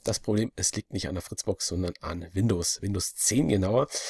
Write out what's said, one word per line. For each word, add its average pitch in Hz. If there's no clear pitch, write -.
das 110
Problem, 107
es -
liegt -
nicht 98
an 80
der 87
Fritzbox, -
sondern 87
an 85
Windows, 95
Windows 98
zehn 139
genauer. 110